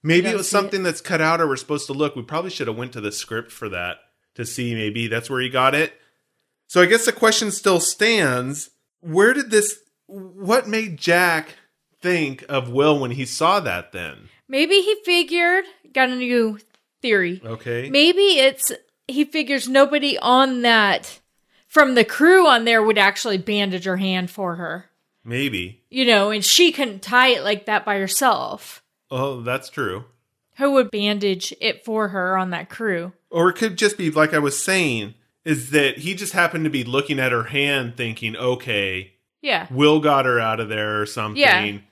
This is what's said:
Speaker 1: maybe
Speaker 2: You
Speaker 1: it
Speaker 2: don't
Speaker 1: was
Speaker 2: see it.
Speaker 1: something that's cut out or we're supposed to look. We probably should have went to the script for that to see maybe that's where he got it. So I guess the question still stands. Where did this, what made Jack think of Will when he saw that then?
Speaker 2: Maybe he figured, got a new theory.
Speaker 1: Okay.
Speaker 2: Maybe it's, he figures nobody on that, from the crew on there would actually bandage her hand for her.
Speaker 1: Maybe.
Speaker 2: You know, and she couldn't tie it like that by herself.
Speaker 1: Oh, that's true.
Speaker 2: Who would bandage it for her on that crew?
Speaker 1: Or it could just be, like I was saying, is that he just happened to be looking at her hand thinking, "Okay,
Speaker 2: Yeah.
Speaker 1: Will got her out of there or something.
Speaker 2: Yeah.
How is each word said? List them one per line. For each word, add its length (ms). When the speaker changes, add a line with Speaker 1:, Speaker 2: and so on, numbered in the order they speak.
Speaker 1:
maybe 220
Speaker 2:
You 40
Speaker 1:
it 40
Speaker 2:
don't 60
Speaker 1:
was 120
Speaker 2:
see 60
it. 40
Speaker 1:
something 220
that's 180
cut 200
out 200
or 80
we're 80
supposed 300
to 60
look. 240
We 60
probably 280
should 180
have 80
went 160
to 80
the 120
script 400
for 180
that 260
to 100
see 300
maybe 320
that's 240
where 100
he 80
got 260
it. 200
So 160
I 40
guess 200
the 60
question 380
still 300
stands. 920
Where 320
did 180
this, 280
what 600
made 300
Jack 560
think 480
of 220
Will 280
when 140
he 120
saw 360
that 320
then? 360
Speaker 2:
Maybe 320
he 240
figured, 600
got 160
a 80
new 420
theory. 420
Speaker 1:
Okay. 460
Speaker 2:
Maybe 480
it's, 340
he 160
figures 440
nobody 500
on 440
that, 580
from 260
the 100
crew 420
on 180
there 180
would 160
actually 400
bandage 460
her 140
hand 320
for 260
her. 300
Speaker 1:
Maybe. 680
Speaker 2:
You 160
know, 240
and 140
she 280
couldn't 300
tie 260
it 140
like 240
that 180
by 140
herself. 840
Speaker 1:
Oh, 320
that's 280
true. 340
Speaker 2:
Who 160
would 180
bandage 680
it 240
for 240
her 300
on 120
that 200
crew? 420
Speaker 1:
Or 200
it 60
could 200
just 220
be, 120
like 220
I 60
was 240
saying, 520
is 260
that 280
he 160
just 180
happened 320
to 60
be 140
looking 340
at 140
her 120
hand 520
thinking, 400
"Okay, 760
Speaker 2:
Yeah. 280
Speaker 1:
Will 300
got 240
her 160
out 200
of 100
there 320
or 40
something. 340
Speaker 2:
Yeah. 380